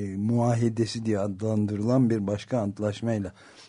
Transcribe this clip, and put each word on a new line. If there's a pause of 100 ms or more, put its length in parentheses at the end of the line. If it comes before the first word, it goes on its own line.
(160)
muahedesi
diye
adlandırılan
bir
başka
antlaşmayla (360)